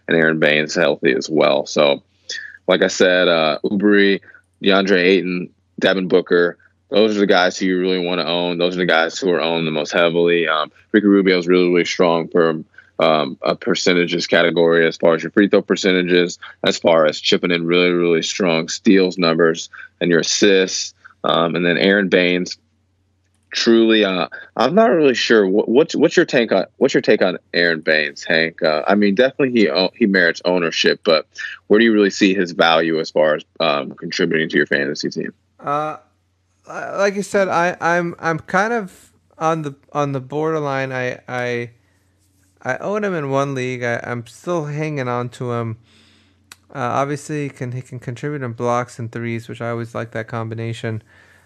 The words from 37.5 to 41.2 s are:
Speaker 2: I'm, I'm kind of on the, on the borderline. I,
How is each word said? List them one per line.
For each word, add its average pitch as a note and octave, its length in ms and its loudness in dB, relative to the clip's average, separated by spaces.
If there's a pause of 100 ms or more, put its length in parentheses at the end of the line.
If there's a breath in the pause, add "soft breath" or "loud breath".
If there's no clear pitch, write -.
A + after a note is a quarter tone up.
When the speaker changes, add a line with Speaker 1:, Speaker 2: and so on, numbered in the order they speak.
Speaker 2:
I'm, F3 380 -2
I'm D#3+ 220 -4
kind G#3 320 -2
of G#3+ 400 -8 (260)
on D#3+ 240 -2
the, C#3+ 140 -10 (160)
on C#3+ 180 -2
the C3+ 100 -6
borderline. C#3+ 720 -4
I, B2+ 380 -6